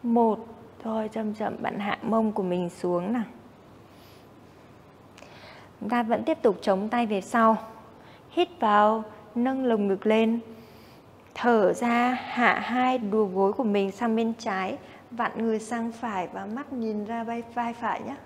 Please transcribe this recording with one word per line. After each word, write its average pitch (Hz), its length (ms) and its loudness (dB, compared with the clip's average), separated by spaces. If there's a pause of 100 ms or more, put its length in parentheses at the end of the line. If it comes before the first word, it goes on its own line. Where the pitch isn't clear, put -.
Một. 233 440 4 (360)
Rồi, 220 260 -4
chậm 214 240 -4
chậm 214 280 -4
bạn - 180 -4
hạ 202 220 -2
mông 220 300 2
của 208 120 -2
mình 180 260 0
xuống 180 440 -2
nào. 240 100 -2 (2500)
Chúng 208 100 -8
ta 240 140 0
vẫn 226 200 0
tiếp 311 180 0
tục 196 200 4
chống 202 280 0
tay 240 160 0
về 202 160 -2
sau. 226 360 4 (720)
Hít 349 200 0 (100)
vào, 214 440 4 (320)
nâng 262 300 0
lồng 214 220 2
ngực 190 180 0
lên. 226 340 4 (960)
Thở 214 400 4
ra, 240 480 0
hạ - 420 2
hai 254 340 0
đầu 208 360 0
gối 196 200 2
của 269 100 -2
mình 202 280 2
sang 226 240 -2
bên 226 240 0
trái. 196 380 -4 (340)
Vặn 233 260 -4
người 220 220 0
sang 233 320 -6
phải 208 420 -6
và 190 120 -8
mắt 262 280 -10
nhìn 214 320 -4
ra 226 180 -6
vai, 233 200 -6 (100)
vai 240 200 -4
phải 226 280 -4
nhé. 277 140 -10 (100)